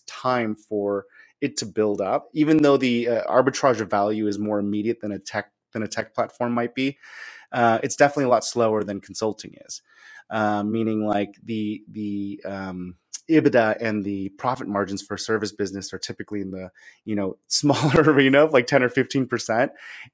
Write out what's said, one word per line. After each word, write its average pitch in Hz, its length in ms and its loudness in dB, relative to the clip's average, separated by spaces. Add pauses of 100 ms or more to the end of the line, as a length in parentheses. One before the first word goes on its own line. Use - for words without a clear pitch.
time 120 480 -2
for 101 500 -4 (340)
it 147 180 -4
to - 80 -6
build 104 360 -2
up, 107 320 -2
even 156 240 2
though 143 180 6
the, 120 320 0
uh, 113 240 -2
arbitrage 127 480 2
of 104 100 -4
value 107 380 0
is 101 100 -4
more 104 220 -2
immediate 104 400 -2
than 104 140 -6
a 95 60 -8
tech, - 320 -8 (200)
than 110 120 -6
a 101 40 -6
tech - 260 -8
platform 120 380 -4
might 120 240 -2
be. 135 220 -4 (540)
Uh, 117 320 4
it's - 120 -4
definitely 143 300 4
a 123 40 2
lot 117 140 4
slower 110 400 0
than 98 160 -6
consulting - 560 -8 (100)
is, - 160 -16 (480)
uh, 104 340 0
meaning, 107 420 0
like, 101 380 -2
the, 107 460 -6
the, 101 560 -8
um, 92 500 -10 (340)
ebitda 127 500 4
and 107 240 -2
the 98 260 -6
profit 127 380 -6
margins 101 340 -4
for 101 160 -10
service 107 340 -4
business 98 420 -6
are 92 40 -12
typically 104 440 -10
in 95 100 -8
the, 92 180 -12 (360)
you 107 100 -4
know, 98 260 -2
<laughs> - 60 -20
smaller 143 540 4
arena 139 420 6
of, 156 100 4
like, 123 140 4
ten 135 160 4
or 123 60 2
fifteen 131 380 0
percent. 117 440 0 (420)